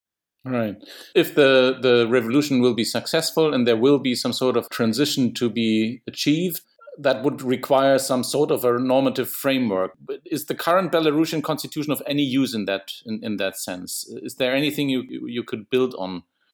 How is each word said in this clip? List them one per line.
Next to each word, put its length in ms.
Right. 280
If 180
the, 480
the 260
revolution 540
will 140
be 80
successful 680
and 160
there 80
will 220
be 160
some 180
sort 260
of 120
transition 640
to 160
be 560
achieved, 560
that 240
would 180
require 560
some 260
sort 280
of 120
a 140
normative 500
framework. 720
But 240
is 220
the 80
current 380
Belarusian 500
constitution 500
of 140
any 160
use 320
in 120
that, 260
in, 160
in 140
that 200
sense? 500
Is 140
there 200
anything 320
you, 160
you 160
could 300
build 260
on? 240